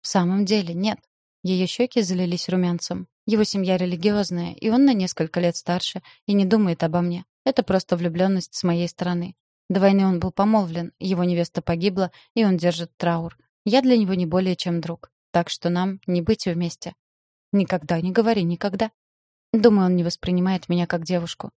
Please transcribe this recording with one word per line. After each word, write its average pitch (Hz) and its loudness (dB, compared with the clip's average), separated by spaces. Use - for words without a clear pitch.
"В - -12
самом 190 2
деле, 185 -2
нет". 202 -4
Её 185 0
щёки 240 0
залились 180 -2
румянцем. 180 -2
"Его 214 2
семья 190 0
религиозная, 180 -2
и - -4
он 247 4
на 269 6
несколько 185 -2
лет 175 2
старше - -4
и 202 0
не 202 4
думает 185 2
обо 165 0
мне. 175 -4
Это 262 0
просто 185 0
влюблённость 175 -2
с - -8
моей 175 0
стороны. 175 -6
До 190 0
войны 196 4
он 185 2
был 185 -2
помолвлен, 196 0
его 185 -2
невеста 170 -2
погибла, 180 -2
и 226 2
он 190 2
держит 170 -2
траур. 170 -4
Я 233 4
для 254 4
него 196 2
не 180 0
более 185 0
чем 170 -4
друг, 165 -12
так 175 0
что - -4
нам 185 -2
не 180 0
быть 214 -2
вместе". 170 -4
"Никогда 170 0
не 185 -4
говори 214 0
никогда". 190 -4
"Думаю, 214 6
он 180 2
не 175 0
воспринимает 180 -2
меня 175 0
как 170 -4
девушку". 170 -6